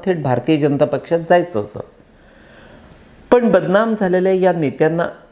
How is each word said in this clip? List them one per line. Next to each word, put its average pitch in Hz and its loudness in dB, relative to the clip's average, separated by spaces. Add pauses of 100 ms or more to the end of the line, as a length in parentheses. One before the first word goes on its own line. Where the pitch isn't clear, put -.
थेट 175 0
भारतीय 139 2
जनता 143 2
पक्षात 147 0
जायचं 175 2
होतं, - -6 (1500)
पण 240 -2
बदनाम 190 0
झालेल्या 185 0
या 185 2
नेत्यांना 160 -2 (260)